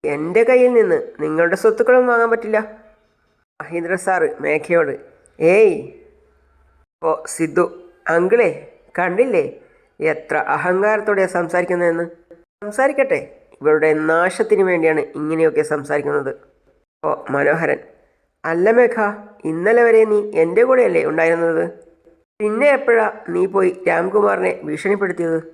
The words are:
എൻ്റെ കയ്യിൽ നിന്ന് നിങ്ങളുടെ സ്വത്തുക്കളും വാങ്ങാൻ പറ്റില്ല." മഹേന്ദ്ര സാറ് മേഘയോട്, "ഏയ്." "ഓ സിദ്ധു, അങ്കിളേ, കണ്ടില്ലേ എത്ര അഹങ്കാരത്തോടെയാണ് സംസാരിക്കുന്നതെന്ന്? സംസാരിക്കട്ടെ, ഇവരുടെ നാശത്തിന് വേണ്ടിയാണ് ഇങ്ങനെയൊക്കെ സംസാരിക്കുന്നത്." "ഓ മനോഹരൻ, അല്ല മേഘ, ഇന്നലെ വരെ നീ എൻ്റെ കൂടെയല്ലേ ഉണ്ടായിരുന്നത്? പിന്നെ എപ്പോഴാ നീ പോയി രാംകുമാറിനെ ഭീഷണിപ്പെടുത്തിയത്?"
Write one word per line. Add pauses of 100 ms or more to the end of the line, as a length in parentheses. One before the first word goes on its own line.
എൻ്റെ
കയ്യിൽ
നിന്ന് (200)
നിങ്ങളുടെ
സ്വത്തുക്കളും
വാങ്ങാൻ
പറ്റില്ല." (1000)
മഹേന്ദ്ര
സാറ് (120)
മേഘയോട്, (460)
"ഏയ്." (1300)
"ഓ (160)
സിദ്ധു, (420)
അങ്കിളേ, (440)
കണ്ടില്ലേ (540)
എത്ര (120)
അഹങ്കാരത്തോടെയാണ്
സംസാരിക്കുന്നതെന്ന്? (520)
സംസാരിക്കട്ടെ, (360)
ഇവരുടെ (140)
നാശത്തിന്
വേണ്ടിയാണ് (140)
ഇങ്ങനെയൊക്കെ
സംസാരിക്കുന്നത്." (720)
"ഓ (180)
മനോഹരൻ, (640)
അല്ല
മേഘ, (480)
ഇന്നലെ
വരെ
നീ (160)
എൻ്റെ
കൂടെയല്ലേ
ഉണ്ടായിരുന്നത്? (760)
പിന്നെ
എപ്പോഴാ (220)
നീ
പോയി (120)
രാംകുമാറിനെ (100)
ഭീഷണിപ്പെടുത്തിയത്?" (140)